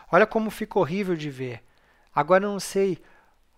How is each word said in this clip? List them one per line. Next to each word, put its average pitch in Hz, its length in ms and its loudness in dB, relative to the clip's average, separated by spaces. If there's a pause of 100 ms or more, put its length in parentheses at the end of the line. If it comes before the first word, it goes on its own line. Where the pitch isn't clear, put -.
Olha 185 160 6
como 220 240 -2
fica - 300 -4
horrível 180 360 0
de 151 140 -6
ver. 127 320 -10 (520)
Agora 180 320 4
eu 208 60 -4
não 202 80 -6
sei 196 420 -2 (560)